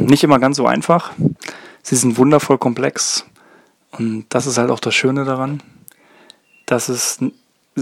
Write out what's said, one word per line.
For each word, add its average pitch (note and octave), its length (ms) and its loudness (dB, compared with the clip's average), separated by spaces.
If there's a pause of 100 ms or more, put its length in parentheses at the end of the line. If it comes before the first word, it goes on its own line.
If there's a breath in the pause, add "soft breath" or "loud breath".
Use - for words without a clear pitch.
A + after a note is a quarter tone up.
nicht C3+ 180 4
immer D3 160 6
ganz C3+ 200 2
so B2+ 80 2
einfach. D3+ 460 0 (680 loud breath)
Sie - 140 -2
sind A#2+ 220 0
wundervoll C#3 400 4
komplex. B2+ 680 -2 (680 soft breath)
Und A2 360 -6
das B2+ 180 -2
ist A#2+ 120 -2
halt B2 120 2
auch B2+ 100 -2
das A2+ 140 -4
Schöne C3+ 300 0
daran, C3+ 380 -6 (1040 soft breath)
dass A#2+ 220 -2
es - 320 -4
n-, B2+ 120 -4 (500)